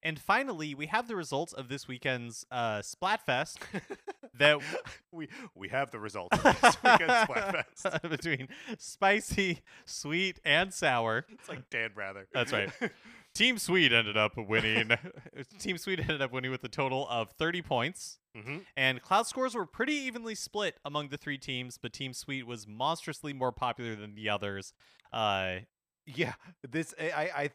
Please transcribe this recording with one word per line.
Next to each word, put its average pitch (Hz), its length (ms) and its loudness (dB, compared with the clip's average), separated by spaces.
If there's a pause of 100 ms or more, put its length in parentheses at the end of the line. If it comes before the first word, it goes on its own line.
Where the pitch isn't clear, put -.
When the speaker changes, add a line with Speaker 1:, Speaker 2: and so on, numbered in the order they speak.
Speaker 1:
And 160 160 -4
finally, 190 560 0
we 143 120 -6
have 226 220 0
the 226 80 -4
results 156 360 -2
of 131 160 -10
this 135 180 -8
weekend's, 123 640 -4
uh, 117 280 0
Splatfest 151 800 -2 (380)
Speaker 2:
<laughs> - 420 -14
Speaker 1:
that 147 200 8 (540)
Speaker 2:
We, 160 160 -8 (260)
we - 140 -10
have 139 220 -2
the - 80 -10
results 104 400 0
of - 40 0
this - 400 8
weekend's 233 320 8
Speaker 1:
<laughs> 226 140 6
Speaker 2:
Splatfest. 185 800 -2
Speaker 1:
Between 143 400 -2 (300)
spicy, 196 800 2 (240)
sweet, 175 600 -2
and 170 280 4
sour. 120 560 2
Speaker 2:
It's - 200 -20
like 131 200 -12
Dan 113 260 -2
Rather. 98 380 -10
Speaker 1:
That's 120 200 0
right. 101 180 0 (100)
Speaker 2:
<laughs> - 540 -10
Speaker 1:
Team 240 240 4
Sweet 175 340 4
ended 110 240 4
up 107 200 4
winning. 110 540 2 (340)
<laughs> 139 340 -18
Team 185 180 -4
Sweet 180 240 -4
ended 151 220 0
up 127 100 -2
winning 127 180 -4
with 131 140 -6
a 127 40 -8
total 135 400 -2
of 117 240 -2
thirty 170 300 -2
points. 131 560 -4 (180)
Speaker 2:
Mm-hmm. 123 220 -10 (180)
Speaker 1:
And 131 260 2
Cloud 220 240 2
scores 254 280 -4
were 202 120 -4
pretty 277 280 -4
evenly 240 400 -6
split 208 500 -6
among 147 260 -4
the 143 80 -10
three 143 200 -8
teams, 127 380 -8
but - 160 -10
Team 131 200 -8
Sweet 135 340 -8
was 113 200 -10
monstrously 143 680 -4
more 127 200 0
popular 120 440 -4
than 104 180 -12
the 107 160 -4
others. 98 420 -4 (400)
Uh, 95 460 2 (480)
Speaker 2:
Yeah, 131 260 -2 (360)
this, 156 300 -4
I, 156 120 -2
I, 151 120 -2
I, 147 320 -2